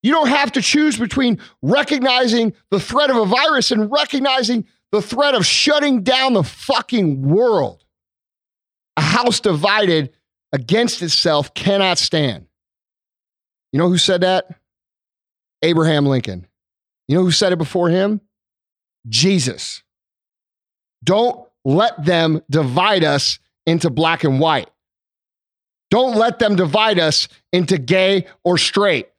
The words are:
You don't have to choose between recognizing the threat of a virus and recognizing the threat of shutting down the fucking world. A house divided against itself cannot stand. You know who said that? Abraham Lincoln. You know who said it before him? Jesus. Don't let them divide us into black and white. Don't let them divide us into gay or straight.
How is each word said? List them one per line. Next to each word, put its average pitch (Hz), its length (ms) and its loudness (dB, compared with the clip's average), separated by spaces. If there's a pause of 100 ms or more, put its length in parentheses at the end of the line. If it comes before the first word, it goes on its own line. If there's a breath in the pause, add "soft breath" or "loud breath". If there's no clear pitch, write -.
You 247 80 2
don't 311 160 2
have 277 240 0
to 262 100 -2
choose 302 360 0
between 240 420 -2 (220 loud breath)
recognizing 247 920 0 (160 soft breath)
the 196 100 0
threat 277 300 0
of 254 60 0
a 220 100 2
virus 262 460 0
and 214 180 -2
recognizing 262 800 -2 (240 soft breath)
the 208 100 0
threat 262 320 -2
of 208 120 0
shutting 285 580 0
down 262 300 2
the 185 100 2
fucking 180 800 -2
world. 175 640 0 (1120)
A 156 40 0
house 226 380 0
divided 180 760 0 (400)
against 185 480 -2
itself 156 520 -2
cannot 196 440 0
stand. 143 500 -2 (1300)
You 139 60 0
know 175 100 2
who 180 80 2
said 175 240 0
that? 185 260 0 (1120)
Abraham 160 440 2
Lincoln. 110 420 -4 (640)
You 151 80 2
know 185 60 2
who 175 80 0
said 185 200 0
it 180 60 0
before 170 320 -2
him? 202 320 0 (880)
Jesus. 127 720 -2 (1200)
Don't 214 420 0 (200)
let 170 400 0
them 165 440 2
divide 160 540 0
us 143 340 0 (280)
into 165 240 0
black 160 340 0
and 135 160 2
white. 151 300 0 (1200)
Don't 240 240 2
let 233 240 0
them 208 160 2
divide 185 440 2
us 156 280 0 (240 soft breath)
into 180 260 0
gay 185 480 0 (200 loud breath)
or 175 120 2
straight. 185 600 0